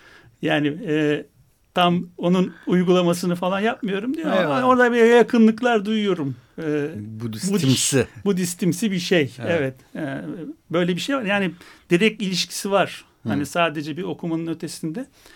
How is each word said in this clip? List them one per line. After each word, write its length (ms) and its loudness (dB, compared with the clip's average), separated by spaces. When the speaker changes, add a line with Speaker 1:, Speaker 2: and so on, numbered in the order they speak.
Speaker 1:
Yani, 260 0
e, 400 0
tam 320 2
onun 360 2
uygulamasını 680 2
falan 240 -2
yapmıyorum 560 -4
diyor. 140 -6
Ama 100 2
Speaker 2:
Eyvallah. 280 0
Speaker 1:
orada 240 4
bir 120 6
yakınlıklar 800 6
duyuyorum. 520 -2
E, 380 -4
Speaker 2:
Budistimsi. 1000 0
Speaker 1:
Budiş-, 280 -2
Budistimsi 680 -2
bir 80 -2
şey. 400 0
Speaker 2:
Evet. 360 -2
Speaker 1:
Evet. 20 -10
E, 280 -8
böyle 260 0
bir 40 -6
şey 160 -4
var. 60 -4
Yani 280 0
direkt 320 2
ilişkisi 480 -4
var. 340 0
Speaker 2:
Hı. 60 -6
Speaker 1:
Hani 180 -2
sadece 500 -2
bir 60 -8
okumanın 440 -6
ötesinde. 600 -8